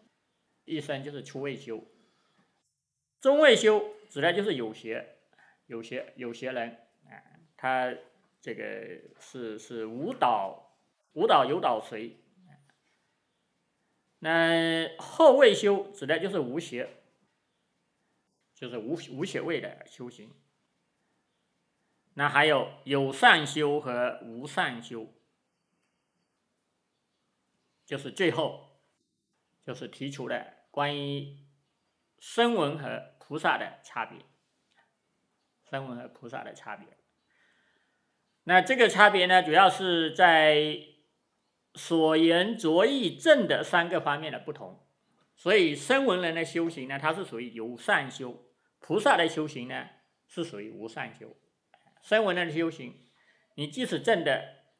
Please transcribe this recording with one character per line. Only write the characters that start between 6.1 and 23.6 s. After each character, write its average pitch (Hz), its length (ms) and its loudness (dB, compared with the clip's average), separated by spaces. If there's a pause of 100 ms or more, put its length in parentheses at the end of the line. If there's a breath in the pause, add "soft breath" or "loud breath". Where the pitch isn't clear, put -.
有 123 160 -12
学 127 200 -10
人， 117 260 -8 (320)
哎， - 300 -20 (180)
他 127 360 -2 (460)
这 - 140 -12
个 104 480 -12 (180)
是， 113 400 -12
是 113 260 -12
无 131 280 -8
导， 104 640 -2 (360)
无 180 140 0
导 180 180 6
有 151 140 -2
导 120 220 -2
随。 113 360 -14 (2000)
那 165 800 0
后 - 380 6
位 262 180 8
修 202 380 0
指 - 140 -14
的 160 140 0
就 190 100 -4
是 190 100 -2
无 131 200 -6
学， 123 300 -10 (1600)
就 127 160 -14
是 120 80 -10
无， 120 200 -8 (140)
无 139 140 -8
学 - 160 -6
位 156 180 -4
的 104 280 -14
修 123 220 -18
行。 117 220 -20 (1800)
那 143 160 -2
还 143 160 4
有 135 260 2 (140)
有 139 260 -2
善 175 340 4
修 147 340 -2